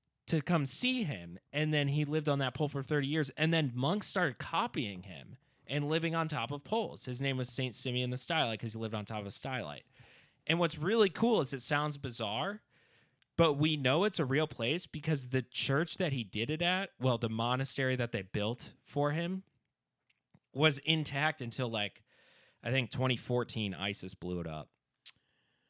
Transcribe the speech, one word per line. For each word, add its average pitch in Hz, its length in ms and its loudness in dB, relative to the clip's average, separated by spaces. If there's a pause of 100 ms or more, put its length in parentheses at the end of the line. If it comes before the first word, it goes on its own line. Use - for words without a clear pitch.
(260)
to 160 140 0
come 160 240 2
see 247 380 0
him, 92 380 -6 (120)
and 151 220 2
then 143 140 4
he 147 160 2
lived 151 240 0
on 143 100 4
that 131 160 0
pole 151 140 0
for 143 160 -4
thirty 143 240 0
years, 147 220 0
and 160 220 2
then 151 220 2
monks 160 320 0
started 175 320 0
copying 139 640 -2
him 90 340 -14 (300)
and 147 240 -2
living 160 240 0
on 165 140 0
top 131 240 -2
of 143 100 -6
poles. 208 440 -2
His 123 140 -4
name 135 160 0
was 127 140 -2
Saint 120 240 -2
Simeon 123 360 0
the 127 60 -2
Stylite 127 440 0
'cause 113 140 -4
he 110 40 -6
lived 110 160 -4
on 107 100 -2
top 107 160 -6
of 101 60 -6
a 101 40 -6
stylite. 98 520 -6 (640)
And 165 140 2
what's 165 180 2
really 196 320 4
cool 226 300 4
is 135 120 0
it 131 80 -2
sounds 147 380 0
bizarre, 127 640 -4 (720)
but 160 180 6
we 151 220 4
know 143 280 4
it's 202 160 0
a 147 40 2
real 139 220 2
place 135 400 -2
because 147 440 -2
the 131 120 2
church - 540 0
that 165 160 0
he 131 100 -2
did 107 280 -2
it 156 120 -2
at, 185 380 0
well, 123 180 4
the 113 100 0
monastery 127 680 0
that 120 160 -2
they 101 100 -2
built 104 520 -4 (100)
for 143 260 0
him, 170 320 -2 (1080)
was 139 260 4
intact 156 640 0
until, 120 260 -2
like, 104 360 -4 (580)
I - 80 -2
think 127 220 2
twenty 127 240 2
fourteen, 113 580 0
isis 92 400 -4
blew 90 240 -4
it 85 80 -4
up. 78 240 -8 (1000)